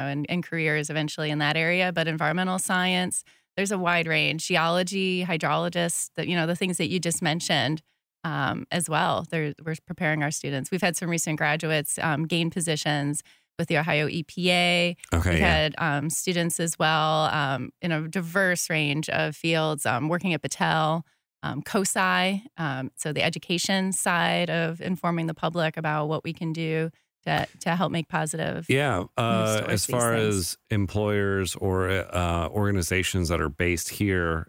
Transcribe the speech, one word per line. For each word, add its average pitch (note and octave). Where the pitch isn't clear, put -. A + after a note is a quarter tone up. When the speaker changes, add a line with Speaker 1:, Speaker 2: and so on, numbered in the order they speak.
Speaker 1:
and, C#3
and F3
careers D3+
eventually D3+
in D3
that D3+
area. F3
But E3+
environmental E3
science, F#3
there's G3
a G3
wide F3
range. D#3
Geology, F3+
hydrologists, E3+
the, E3
you F3+
know, E3
the E3+
things F3+
that E3+
you F#3
just E3+
mentioned, D#3
um, D3
as -
well. D#3
There, D3+
we're D#3+
preparing D#3
our D3
students. C#3
We've F3+
had F3+
some F3
recent E3
graduates, D#3
um, D#3+
gain E3
positions D3+
with E3
the E3
Ohio D3+
E D#3+
P F3
A. F3
Speaker 2:
Okay, E2+
Speaker 1:
We've E2
Speaker 2:
yeah. E3+
Speaker 1:
had, D3+
um, D3
students E3+
as E3
well, D#3
um, C3+
in F3
a D#3+
diverse F3
range D#3
of D#3
fields, D#3
um, A#2+
working F3
at D3
Battelle, D#3+
um, C#3+
cosi, F#3+
um, C3+
so D3+
the C#3+
education F#3+
side F3
of E3
informing E3+
the D#3+
public D#3+
about D3+
what D#3
we E3
can D#3+
do D#3+
to, D#3
to E3+
help F3+
make E3
positive D#3+
Speaker 2:
Yeah, C3
Speaker 1:
moves F2
Speaker 2:
uh, A2+
Speaker 1:
towards -
Speaker 2:
as G#2+
Speaker 1:
these B2+
Speaker 2:
far A#2
Speaker 1:
things. G#2+
Speaker 2:
as F2+
employers G2+
or, F#2
uh, F2
organizations F#2
that E2
are D#2
based F2
here F2